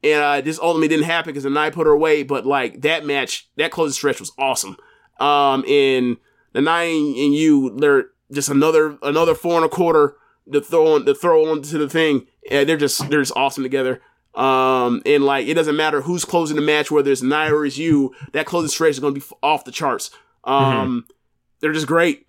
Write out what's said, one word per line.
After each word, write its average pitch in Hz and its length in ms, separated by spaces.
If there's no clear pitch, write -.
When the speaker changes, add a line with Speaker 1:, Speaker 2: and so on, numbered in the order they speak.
Speaker 1:
And, 151 180
uh, 143 200
this 156 160
ultimately 160 300
didn't 156 180
happen 165 280
'cause 139 100
the 139 60
Nai 151 200
put 160 160
her 151 80
away, 151 300
but, 135 220
like, 131 360
that 151 240
match, 139 520
that 156 120
closing 156 240
stretch - 260
was 98 200
awesome. 123 380
Um, 139 480
and 131 500
the 127 80
Nai 165 220
and, 151 340
and 143 180
Yu, 143 420
they're 139 280
just 139 180
another, 151 540
another 160 320
four 170 220
and 165 80
a 160 40
quarter 160 460
to 143 100
throw 160 340
on, 131 100
to 139 80
throw 160 380
onto 151 260
the 147 120
thing. 151 360
And 143 180
they're 160 100
just, 139 320
they're 147 120
just - 140
awesome 139 260
together. 131 400
Um, 131 720
and, 139 200
like, 135 220
it 156 80
doesn't 151 200
matter 151 260
who's 170 220
closing 160 320
the 151 60
match, 151 280
whether 139 220
it's 123 100
Nai 151 300
or 151 140
it's 131 120
Yu, 147 380
that 151 140
closing 170 240
stretch 160 220
is 131 80
gonna 139 140
be 139 60
f-, - 140
off 147 220
the 127 60
charts. 147 380
Um, 139 180
Speaker 2:
Mm-hmm. 123 360
Speaker 1:
they're 156 140
just 156 140
great. 165 420